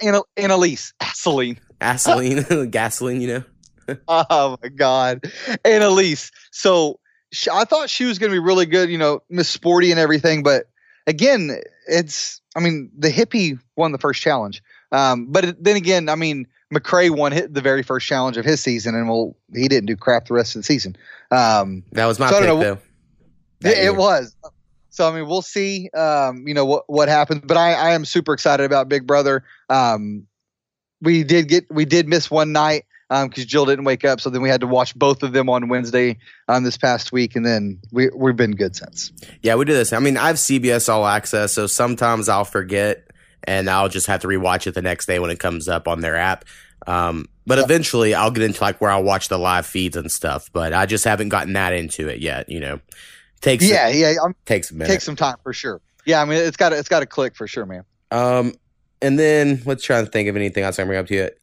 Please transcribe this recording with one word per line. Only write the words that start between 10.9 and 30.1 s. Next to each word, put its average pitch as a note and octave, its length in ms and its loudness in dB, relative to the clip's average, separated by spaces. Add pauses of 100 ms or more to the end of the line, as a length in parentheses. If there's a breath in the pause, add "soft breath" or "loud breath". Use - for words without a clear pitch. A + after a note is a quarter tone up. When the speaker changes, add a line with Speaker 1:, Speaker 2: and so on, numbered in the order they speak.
Speaker 1:
again, D#3+ 500 2 (300)
it's, D#3+ 520 -4 (140)
I D#3+ 60 -4
mean, D#3+ 360 -2
the D3 140 2
hippie E3+ 480 0 (180)
won D#3+ 140 2
the C#3 80 -4
first C#3 240 -2
challenge. A2 400 -2 (300 soft breath)
Um, B2+ 360 2
but F3+ 160 2
it, F3 200 -6
then G#3 120 6
again, F3 320 0
I D3+ 60 0
mean, D3+ 320 -4 (260)
McCrae F3 380 2
won C#3+ 220 0
hit D#3 200 -4
the C#3 80 -4
very C3+ 220 2
first B2+ 240 -4
challenge C3 300 -2
of A#2 80 -4
his D3 160 2
season, A#2 340 -4
and, A#2 140 -2
well, A2+ 260 -2 (180)
he B2 140 -2
didn't C3 200 2
do A2 100 -4
crap A#2+ 300 0
the A#2+ 80 -4
rest A#2 200 0
of A2+ 60 -10
the G2+ 40 -10
season. G2+ 320 -2 (360 loud breath)
Um, G#2 500 2 (100)
Speaker 2:
That A2 140 0
was A2 140 0
my C3 100 2
Speaker 1:
so G3 60 4
I - 40 4
Speaker 2:
pick, F#3+ 80 4
Speaker 1:
don't D#3+ 120 4
know. G#2 140 0
Speaker 2:
though. G2 60 -12 (800)
That G#3 140 4
Speaker 1:
Yeah, G3 40 0
it F#3+ 40 4
Speaker 2:
year. G3 100 2
Speaker 1:
was. F3+ 420 2 (540)
So, E3 180 0
I D#3+ 60 -2
mean, D#3 140 -8
we'll F3+ 140 -2
see, G3 480 -6
um, C#3+ 560 -2
you D3 80 -6
know, C#3+ 100 2
what, C#3+ 240 0
what D3 200 2
happens. D3 360 0
But D#3+ 120 2
I, E3+ 160 4
I D#3+ 220 2
am D#3 100 -2
super D#3 300 -2
excited C#3 300 2
about C3+ 240 2
Big C#3 180 -2
Brother. C#3 360 2 (260 soft breath)
Um, G#2+ 580 0 (760)